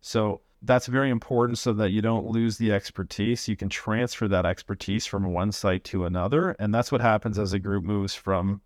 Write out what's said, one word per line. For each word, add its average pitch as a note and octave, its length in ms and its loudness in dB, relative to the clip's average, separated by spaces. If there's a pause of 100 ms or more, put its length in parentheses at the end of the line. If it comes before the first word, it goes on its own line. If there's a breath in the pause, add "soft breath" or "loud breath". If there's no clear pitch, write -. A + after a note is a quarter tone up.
So G#2+ 420 -2 (200)
that's B2 240 2
very C3+ 240 2
important A#2+ 480 0
so B2 140 0
that G#2 180 2
you G#2 120 0
don't A2+ 240 0
lose A2+ 320 0
the A2+ 140 2
expertise. G2+ 760 -2
You G#2 80 0
can G2+ 120 -4
transfer A2 600 -2
that F#2 180 2
expertise G2 600 -2
from G2 260 -2
one F#2 200 0
site F#2+ 320 0
to F#2 200 -2
another. G2+ 540 0
And G#2 160 0
that's A#2+ 180 0
what A#2+ 80 2
happens G#2+ 380 2
as G2 140 0
a G2+ 60 0
group G2 260 -2
moves G2 300 -2
from F#2+ 520 0